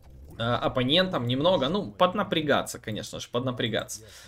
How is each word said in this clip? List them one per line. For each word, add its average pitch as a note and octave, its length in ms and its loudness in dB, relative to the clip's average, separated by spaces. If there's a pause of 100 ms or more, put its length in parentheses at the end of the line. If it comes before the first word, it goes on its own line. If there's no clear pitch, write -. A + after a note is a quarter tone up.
(400)
э, A2+ 40 -4
оппонентам C3+ 840 2
немного, C3+ 420 2
ну, F3+ 240 -2
поднапрягаться, E3+ 840 2
конечно F#2 420 -8
же, - 120 -12
поднапрягаться. A#2+ 680 -4 (260)